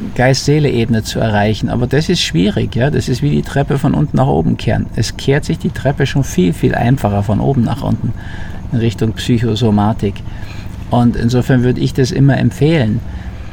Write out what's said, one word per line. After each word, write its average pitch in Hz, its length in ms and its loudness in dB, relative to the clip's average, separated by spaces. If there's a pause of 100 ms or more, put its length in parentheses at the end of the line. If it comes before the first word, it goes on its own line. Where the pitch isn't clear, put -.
(160)
Geist-Seele-Ebene 123 880 2
zu - 160 -6
erreichen, 107 500 0
aber 113 180 0
das 147 220 0
ist 180 120 0
schwierig, 170 540 0
ja? 120 140 2
Das - 200 -2
ist 123 120 -2
wie 143 80 2
die 147 120 2
Treppe 143 360 -2
von 139 160 2
unten 147 240 0
nach 131 100 4
oben 143 300 2
kehren. 104 280 0 (100)
Es - 220 -2
kehrt 139 280 0
sich 165 140 -2
die - 100 -2
Treppe 139 360 0
schon 139 180 0
viel, 175 300 0
viel 127 200 0
einfacher 104 500 0
von 104 160 0
oben 131 240 2
nach 107 200 -2
unten 110 300 -2 (580)
in 120 80 0
Richtung 110 340 0
Psychosomatik. 110 1040 0 (720)
Und 120 280 4
insofern 123 460 2
würde 127 180 2
ich 135 120 0
das 127 180 2
immer 135 260 4
empfehlen. 123 640 2 (520)